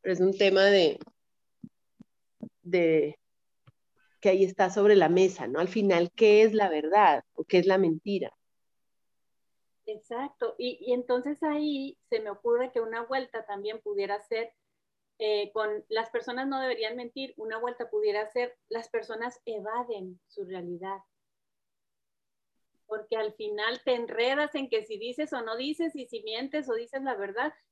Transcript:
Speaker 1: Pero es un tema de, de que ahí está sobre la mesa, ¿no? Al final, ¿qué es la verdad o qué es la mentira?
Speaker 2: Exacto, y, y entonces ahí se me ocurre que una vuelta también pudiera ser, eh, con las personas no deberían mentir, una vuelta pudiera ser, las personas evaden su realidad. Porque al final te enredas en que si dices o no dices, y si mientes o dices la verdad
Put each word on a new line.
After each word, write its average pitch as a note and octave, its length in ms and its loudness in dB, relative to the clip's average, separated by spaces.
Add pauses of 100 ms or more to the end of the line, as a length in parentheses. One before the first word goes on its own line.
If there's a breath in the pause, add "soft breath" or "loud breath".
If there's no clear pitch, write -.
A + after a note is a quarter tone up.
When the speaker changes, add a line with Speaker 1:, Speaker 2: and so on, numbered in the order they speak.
Speaker 1:
Pero F#3 120 0
es E3+ 60 -4
un F#3+ 180 4
tema F#3+ 260 6
de, F#3+ 340 6 (1600)
de E3 560 2 (1000)
que G3+ 100 4
ahí F#3+ 140 6
está F#3 260 2
sobre G#3 260 6
la E3 120 8
mesa, F3+ 400 2
¿no? C#3 120 -2
Al F3+ 80 0
final, F#3 460 2
¿qué G#3 280 8
es A3 120 6
la G#3 140 2
verdad D#3+ 560 4 (100)
o D#3+ 100 -6
qué F#3 140 4
es F3 80 4
la F#3+ 120 4
mentira? E3+ 540 -2 (1500)
Speaker 2:
Exacto, A#3 720 -8
y, B3 220 -6
y B3 120 -2
entonces B3+ 500 -2
ahí D4 560 -4 (120)
se A3+ 100 0
me G#3+ 100 -8
ocurre A#3+ 420 -2
que A#3 80 -2
una A3+ 240 -6
vuelta B3 420 -6
también G#3 340 -8
pudiera G3+ 400 -4
ser, A3+ 320 -6 (640)
eh, G#3 340 -2
con G#3+ 360 -4
las A3 220 -4
personas B3 380 -4
no C4+ 120 -4
deberían A#3 360 -4
mentir, B3+ 420 -10
una A3 200 -8
vuelta A#3+ 320 -8
pudiera G#3+ 400 0
ser, B3 260 -4 (120)
las A3+ 200 -8
personas A3+ 580 -6
evaden G#3+ 840 -8
su G3 160 -12
realidad. F3+ 540 -10 (1900)
Porque G#3+ 300 -8
al G#3+ 180 -6
final G#3+ 500 -6
te B3+ 100 0
enredas B3+ 640 -2
en C4+ 120 -4
que G#3+ 160 -2
si G#3+ 140 -10
dices B3+ 340 -6
o B3 100 -6
no A3+ 140 -6
dices, D4+ 380 -4
y C4 120 -12
si A3+ 160 -12
mientes C4 460 -6
o A3+ 60 -2
dices C4+ 280 -6
la C#4 120 -4
verdad G4 380 -4 (200)